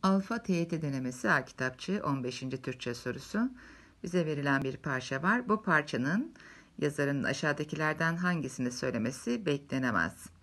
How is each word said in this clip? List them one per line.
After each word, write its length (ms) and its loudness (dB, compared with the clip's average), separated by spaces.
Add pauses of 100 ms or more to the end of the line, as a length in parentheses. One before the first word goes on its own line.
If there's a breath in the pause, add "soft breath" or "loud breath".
Alfa 380 4
T 100 0
Y 160 2
T 140 -2
denemesi 480 -2
A 140 4
kitapçı 600 -4
on 200 0
beşinci 380 -6
Türkçe 320 -6
sorusu. 560 -2 (520 loud breath)
Bize 240 0
verilen 360 2
bir 140 -2
parça 460 -2
var. 260 2
Bu 140 2
parçanın 720 2 (440 loud breath)
yazarın 460 2
aşağıdakilerden 920 0
hangisini 560 0
söylemesi 760 -2
beklenemez? 800 0 (160)